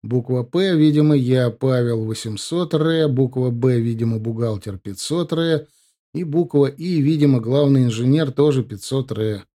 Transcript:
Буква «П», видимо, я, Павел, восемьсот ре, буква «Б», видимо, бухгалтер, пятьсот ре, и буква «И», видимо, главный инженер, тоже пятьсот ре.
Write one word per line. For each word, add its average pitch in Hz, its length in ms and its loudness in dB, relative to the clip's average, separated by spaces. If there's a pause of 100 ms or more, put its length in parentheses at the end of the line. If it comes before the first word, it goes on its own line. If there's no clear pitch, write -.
Буква 123 400 -4
«П», 180 340 0
видимо, 151 400 4
я, 127 360 2
Павел, 120 540 0
восемьсот 113 680 -6
ре, 160 340 2
буква 127 440 0
«Б», 120 280 0
видимо, 113 380 -2
бухгалтер, 110 600 -6
пятьсот 156 540 -6
ре, 160 340 -2 (480)
и 170 80 -4
буква 151 420 2
«И», 156 360 -2
видимо, 143 380 4
главный 135 440 2
инженер, 127 480 0
тоже 139 320 2
пятьсот 131 480 -8
ре. 107 320 -4 (120)